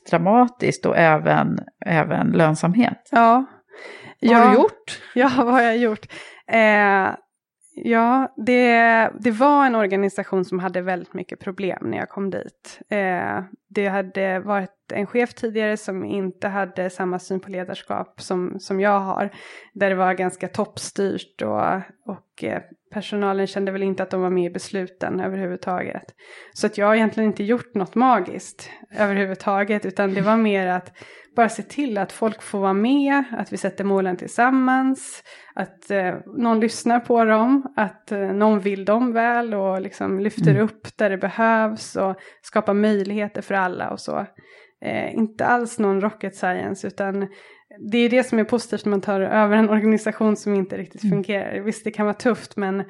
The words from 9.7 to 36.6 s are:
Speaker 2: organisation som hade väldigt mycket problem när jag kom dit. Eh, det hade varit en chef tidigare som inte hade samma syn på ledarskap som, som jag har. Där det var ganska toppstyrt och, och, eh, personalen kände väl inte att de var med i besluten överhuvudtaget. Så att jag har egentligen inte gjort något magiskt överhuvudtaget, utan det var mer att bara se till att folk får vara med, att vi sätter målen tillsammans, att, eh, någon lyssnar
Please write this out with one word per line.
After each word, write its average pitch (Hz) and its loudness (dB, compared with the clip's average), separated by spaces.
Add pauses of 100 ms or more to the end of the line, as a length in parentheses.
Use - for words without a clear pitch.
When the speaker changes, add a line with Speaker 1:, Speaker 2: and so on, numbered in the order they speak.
Speaker 2:
organisation 196 0
som 185 -4
hade 180 -4
väldigt 180 -6
mycket - -12
problem 190 -6
när - -6
jag - -6
kom 196 -6
dit. - -12 (100)
Eh, 190 -2 (300)
det 202 -2
hade 190 -2
varit 196 -4 (240)
en 202 -4
chef 240 -2
tidigare 214 -4
som 190 -8
inte 202 -6
hade 190 -4
samma 185 -4
syn 190 -6
på 196 -14
ledarskap 190 -10
som, 180 -4
som 190 -4
jag 202 2
har. 196 -4 (440)
Där 196 0
det 190 0
var 185 2
ganska 180 -4
toppstyrt - -6
och, 107 -2 (540)
och, - -16
eh, - -4 (320)
personalen 196 -2
kände 196 -4
väl 190 -4
inte 190 -2
att 185 -8
de 185 -2
var 180 0
med 180 0
i - -18
besluten 185 -6
överhuvudtaget. 190 -6 (500)
Så - -2
att 214 -4
jag 202 2
har 214 6
egentligen 220 2
inte 208 -4
gjort 233 -2
något 190 -4
magiskt 226 0 (280)
överhuvudtaget, 202 0
utan 190 -2
det 190 -2
var 214 4
mer 202 2
att 180 -4 (440)
bara 233 4
se 220 -10
till 254 -4
att 190 -4
folk 220 -4
får - -8
vara 190 0
med, 277 2 (140)
att 202 -8
vi 196 -8
sätter 190 -6
målen 190 0
tillsammans, 262 0 (320)
att, - -10
eh, 185 -2 (240)
någon 226 2
lyssnar 233 0